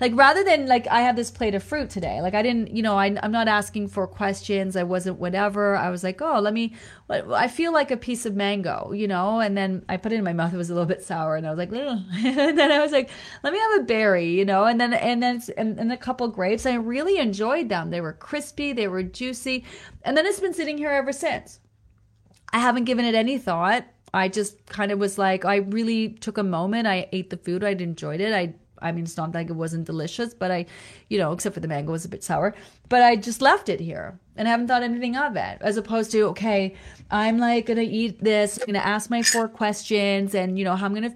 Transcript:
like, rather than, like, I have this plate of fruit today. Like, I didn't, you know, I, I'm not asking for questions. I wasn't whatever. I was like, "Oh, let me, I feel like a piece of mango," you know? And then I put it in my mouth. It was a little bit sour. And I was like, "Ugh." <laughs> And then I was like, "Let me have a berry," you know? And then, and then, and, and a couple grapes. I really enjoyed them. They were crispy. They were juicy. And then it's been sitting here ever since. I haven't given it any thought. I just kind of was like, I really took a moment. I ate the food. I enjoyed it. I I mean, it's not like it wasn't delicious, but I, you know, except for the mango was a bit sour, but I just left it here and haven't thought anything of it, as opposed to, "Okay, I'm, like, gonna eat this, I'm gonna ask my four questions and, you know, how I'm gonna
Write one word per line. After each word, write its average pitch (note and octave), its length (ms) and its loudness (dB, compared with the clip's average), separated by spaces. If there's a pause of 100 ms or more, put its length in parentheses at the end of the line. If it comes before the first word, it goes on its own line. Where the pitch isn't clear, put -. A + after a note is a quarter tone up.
like, B3+ 120 2
rather C#4+ 300 8
than, D#4 240 4
like, B3 220 4
I A#3 140 4
have B3 120 4
this A#3 160 -2
plate G#3+ 240 0
of F#3+ 80 -2
fruit D4 260 -4
today. C#3+ 320 -6
Like, F#3 140 -2
I G#3+ 80 2
didn't, A#3 320 0
you A3+ 80 0
know, G#3 160 2
I, G3+ 240 4
I'm G#3+ 80 -2
not A3+ 160 2
asking G#3 440 0
for F#3+ 180 -2
questions. G3 680 -2
I F3+ 80 0
wasn't F3+ 380 -2
whatever. G3+ 560 2
I F3 140 0
was F3+ 120 -6
like, F#3+ 180 -4
"Oh, D4 200 2
let G#3 120 2
me, A3+ 220 -2 (340)
I - 380 0
feel E4 260 -2
like D4 200 2
a A#3+ 40 2
piece A#3+ 300 -6
of G#3 80 -4
mango," G3+ 580 -2
you G#3 140 -2
know? G3 320 0
And G#3 180 0
then F#3+ 320 -2
I F#3 100 -2
put A3 140 -4
it A3+ 40 0
in G#3 80 0
my F3 80 -2
mouth. E3+ 200 0
It F#3+ 40 -4
was F3 140 -4
a F3 40 -4
little E3+ 140 2
bit - 160 -2
sour. D#3+ 320 -2
And D#3+ 100 -6
I D#3 40 -4
was D#3 80 -4
like, F#3 140 -6
"Ugh." B3+ 340 -4
<laughs> F#3+ 180 -4
And C#4+ 340 2
then D4 140 6
I D4 80 4
was D4 100 2
like, C#4 180 2 (360)
"Let D4 80 0
me G4 80 -2
have A4 220 4
a - 20 -6
berry," G3+ 480 2
you F#3+ 140 4
know? G3 180 4
And A#3 160 4
then, A#3+ 140 2
and A#3+ 280 2
then, B3 200 0 (160)
and, A3 200 -2
and A3+ 140 0
a B3 40 -4
couple B3 320 -4
grapes. G#3 360 0
I B3 100 2
really C4+ 440 0
enjoyed A3+ 500 0
them. E3 220 -2
They F3 100 -2
were D#3 140 -6
crispy. D4 580 -6
They A3 160 -2
were F#3 140 -4
juicy. B3+ 600 -6 (400)
And C#4 120 0
then D#4+ 80 4
it's G4 160 -2
been F#4 140 -2
sitting D4+ 240 -4
here D4 100 -2
ever C#4 240 0
since. - 480 -6 (880)
I A3+ 80 2
haven't A#3+ 260 2
given A#3+ 200 0
it A#3 100 2
any A3+ 220 2
thought. G3 480 0 (300)
I F#3+ 140 2
just G3 380 -4
kind G3+ 240 -4
of G3+ 80 0
was G3+ 200 0
like, F#3+ 260 2
I G3+ 120 2
really A3 540 0
took A3 280 -8
a G#3 40 0
moment. F#3+ 440 0
I F#3 260 0
ate F#3+ 160 -6
the F3+ 80 -8
food. F3+ 260 -4
I G#3 80 0
enjoyed E3+ 520 -4
it. A3 100 0
I F3 220 -2 (280)
I E3+ 100 -2
mean, E3+ 120 -4
it's E3 120 -10
not E3 180 -4
like E3 140 -4
it E3+ 60 -6
wasn't E3 320 -4
delicious, F3 480 -6
but F#3 160 -4
I, F3 160 -2 (420)
you G#3+ 100 0
know, D#3+ 140 0
except F3 220 -4
for E3 60 -8
the D#3+ 80 -6
mango D3+ 240 -4
was E3 120 -6
a F3 40 -12
bit G3 160 -12
sour, F3 300 0 (340)
but B3 140 6
I A#3+ 140 8
just A3 240 -6
left D#4 280 4
it E3+ 120 -2
here E3 380 -10 (180)
and A3 120 -2
haven't A#3 200 2
thought B3 140 2
anything A#3+ 340 -4
of C#4 200 -2
it, F#2 240 -4
as G#3 160 -2
opposed A3 360 -2
to, G#3+ 120 4
"Okay, G3 500 0 (360)
I'm, A3 280 2
like, A#3 280 2
gonna A#3 160 2
eat A3 400 -2
this, G#3 360 2
I'm - 80 -4
gonna G3+ 120 -2
ask G#3 320 -2
my A#3 120 0
four A3+ 260 2
questions G3+ 840 0
and, F#3 240 0
you G3 60 0
know, F#3 120 2
how G3 100 -2
I'm G3+ 80 -2
gonna A3+ 220 -4